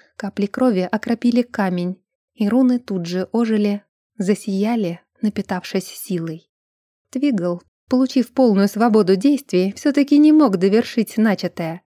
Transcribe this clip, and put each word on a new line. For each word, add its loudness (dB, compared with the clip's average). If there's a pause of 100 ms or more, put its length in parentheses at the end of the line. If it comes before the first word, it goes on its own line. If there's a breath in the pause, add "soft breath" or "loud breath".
(160 soft breath)
капли -4
крови 0
окропили 0
камень, -4 (340)
и -2
руны 2
тут -6
же -6
ожили, 0 (340)
засияли, -2 (220)
напитавшись -4
силой. -8 (600)
Твигл, -2 (260)
получив 0
полную 4
свободу 2
действий, 0
всё-таки 2
не 8
мог 4
довершить 0
начатое. -2 (120)